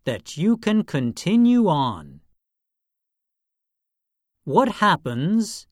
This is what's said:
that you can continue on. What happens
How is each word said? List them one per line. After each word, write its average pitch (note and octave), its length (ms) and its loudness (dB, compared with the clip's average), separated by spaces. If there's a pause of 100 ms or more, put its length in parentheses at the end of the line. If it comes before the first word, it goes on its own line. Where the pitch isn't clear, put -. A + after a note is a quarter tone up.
that - 340 -8
you G#3+ 180 2
can G#3+ 260 0
continue A3 880 2
on. A2+ 520 -2 (2250)
What - 360 0
happens F#3 920 -2